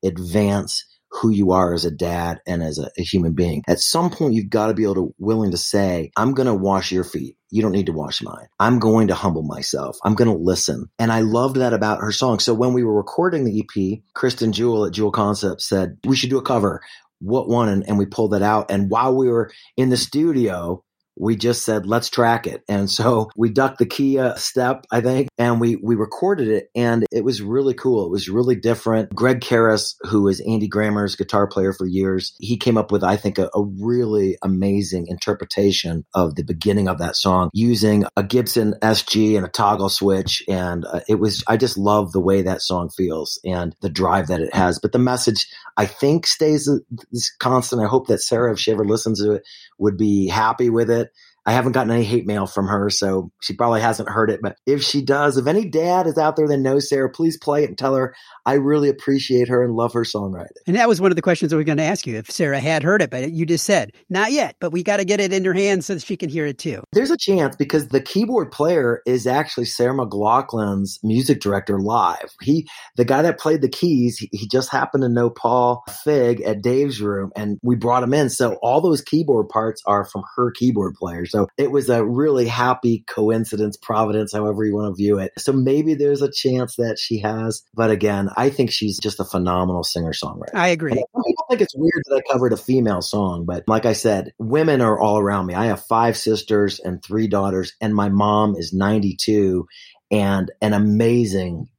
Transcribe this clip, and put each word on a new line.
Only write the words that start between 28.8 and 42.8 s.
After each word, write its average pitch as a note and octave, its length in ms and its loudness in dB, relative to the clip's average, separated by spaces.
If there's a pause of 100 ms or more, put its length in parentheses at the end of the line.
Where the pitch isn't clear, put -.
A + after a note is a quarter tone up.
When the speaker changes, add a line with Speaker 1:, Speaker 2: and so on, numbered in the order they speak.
Speaker 1:
Greg B2 280 2
Karras, A2+ 640 2
who G2 260 2
is F#2+ 120 0
Andy G#2 280 -2
Grammer's G#2 480 -2
guitar G2+ 320 0
player F#2+ 240 0
for F#2 140 -6
years, F#2+ 520 -2
he G#2+ 180 -4
came A2+ 220 2
up G#2 140 0
with, F#2+ 100 2
I F#2+ 140 2
think, G2+ 220 -2
a, F#2 140 -2
a G#2 120 0 (160)
really G#2+ 600 0
amazing F#2+ 680 0
interpretation F2+ 960 -2 (100)
of E2+ 220 0
the E2 80 -6
beginning F#2+ 420 0
of F2+ 120 -2
that E2 180 -4
song F#2 360 2
using G#2 520 2 (120)
a G2+ 60 0
Gibson A2 580 0
S A2 220 2
G G#2+ 320 2
and F#2+ 100 0
a F2 40 -8
toggle G2+ 400 0
switch. F#2+ 580 0
And, F2+ 380 -2
uh, E2+ 240 -6
it G#2+ 80 2
was, G2+ 320 0
I A2+ 80 4
just A#2+ 200 0
love G2+ 360 2
the F#2+ 80 0
way G2 220 2
that F#2 200 -2
song F2 280 -4